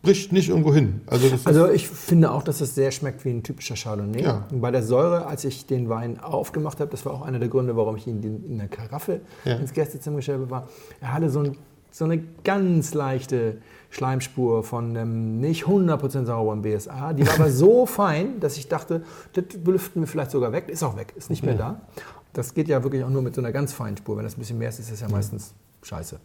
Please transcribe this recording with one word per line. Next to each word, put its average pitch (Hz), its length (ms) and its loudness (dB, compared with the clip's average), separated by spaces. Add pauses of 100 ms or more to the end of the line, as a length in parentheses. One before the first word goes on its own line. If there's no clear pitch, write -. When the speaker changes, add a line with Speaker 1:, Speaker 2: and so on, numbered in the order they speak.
Speaker 1:
bricht 196 320 4
nicht 185 160 4
irgendwo 160 240 4
hin. 113 340 4
Also, 123 220 4
das 127 120 2
ist - 60 -2
Speaker 2:
Also 160 220 8
ich 208 200 2
finde 160 420 4
auch, 139 120 -2
dass 151 200 -2
es 131 120 -4
sehr 135 180 2
schmeckt 135 340 -6
wie 131 40 -2
ein 120 120 -4
typischer - 320 -8
Chardonnay. 107 480 -4
Speaker 1:
Ja. 113 280 0
Speaker 2:
Und 127 120 -2
bei 123 80 0
der 123 120 2
Säure, 131 440 2
als 147 180 -6
ich 131 220 -6
den 123 240 -2
Wein 117 280 -4
aufgemacht 151 640 -4
habe, 143 100 -4
das - 140 -10
war 135 80 -6
auch 131 100 -8
einer 131 180 -4
der 120 80 0
Gründe, 123 280 0
warum 110 200 0
ich 104 100 -10
ihn 110 160 -4
in, 107 200 -6 (100)
in 117 60 -6
der 101 100 -6
Karaffe 143 520 -8 (240)
Speaker 1:
Ja. 123 120 0
Speaker 2:
ins 135 180 -6
Gästezimmer 151 420 -4
gestellt 139 240 -4
habe, 131 100 -6
war, 127 180 -8 (340)
er 127 100 -6
hatte 160 160 0
so 139 120 0
ein, 139 180 -2 (320)
so - 160 -6
eine 165 160 0 (220)
ganz 185 500 2
leichte 127 640 -2 (320)
Schleimspur 127 720 0
von 117 280 -6
einem 113 500 -2
nicht 160 260 0
hundert 170 340 4
Prozent 131 260 -2
sauren 110 340 0
B 107 140 0
S 101 140 -4
A. 139 260 -6
Die 139 120 4
war - 100 4
aber 156 140 6
so 202 360 8
<laughs> - 0 -
fein, 202 520 0
dass 156 200 -2
ich 139 100 -12
dachte, 165 340 -2 (300)
das 185 120 0 (200)
lüften 180 380 2
wir 156 40 -2
vielleicht 139 240 -4
sogar 123 220 0
weg. 151 160 -4
Ist 165 160 -6
auch 113 140 -2
weg, - 180 -14
ist - 140 -10
nicht - 120 -2
mehr 127 120 2
Speaker 1:
Mhm. 107 40 0
Speaker 2:
da. 120 220 -4 (540)
Das - 180 -6
geht 156 160 -2
ja 135 140 2
wirklich 131 200 -2
auch 123 60 -4
nur 135 140 0
mit 127 120 -4
so 131 60 -2
einer 120 100 -2
ganz 139 220 -2
feinen 107 240 -6
Spur. 104 220 -6
Wenn 110 60 -6
das 113 120 -8
ein - 40 -10
bisschen 113 180 -8
mehr 113 100 -4
ist, 113 100 -10
ist 113 140 -12
das 107 80 -10
ja 120 80 -8
Speaker 1:
Mhm. 101 60 0
Speaker 2:
meistens 101 400 -4 (280)
scheiße. 85 420 -12